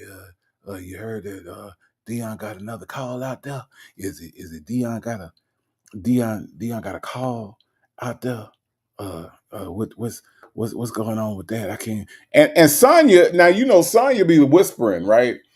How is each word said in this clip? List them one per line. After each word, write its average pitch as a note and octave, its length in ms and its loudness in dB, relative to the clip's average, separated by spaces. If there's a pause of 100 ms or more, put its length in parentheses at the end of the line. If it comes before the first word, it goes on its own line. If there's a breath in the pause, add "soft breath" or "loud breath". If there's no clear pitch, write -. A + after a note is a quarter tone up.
(100)
uh, F#2+ 600 -20
uh, G2 40 -14
you F#2 220 -18
heard A2 260 -12
that, F#2+ 260 -16
uh, G2+ 220 -20 (340)
Dion A2+ 320 -10
got G2+ 200 -14
another G#2 280 -16
call B2+ 360 -12
out C3 200 -10
there? C#3 220 -14 (320 soft breath)
Is F#2+ 260 -14
it, E2 140 -20
is F2 160 -20
it D#2 120 -18
Dion A#2 360 -6
got A2+ 200 -10
a, E2 120 -20 (680)
Dion, A2+ 580 -4
Dion A2+ 240 -10
got - 140 -12
a - 40 -16
call A#2+ 580 -10 (440)
out B2 200 -10
there? A#2 260 -10 (500)
Uh, F2 280 -14 (260)
uh, F#2+ 200 -14
what, G#2 240 -10
what's, - 260 -12 (320 soft breath)
what's, A2 200 -8
what's A#2 180 -10
going A2 260 -6
on G#2+ 180 -6
with F#2+ 120 -14
that? A2 220 -8
I G2 60 -10
can't. G#2+ 320 -10 (240 soft breath)
And, D3+ 240 4
and D#4 140 6
Sonya, C4 600 6
now, F3 160 6
you G3 180 4
know, G3 160 6
Sonya A3+ 420 2
be E3 160 4
whispering, C3 680 2
right? A#2+ 320 2 (180)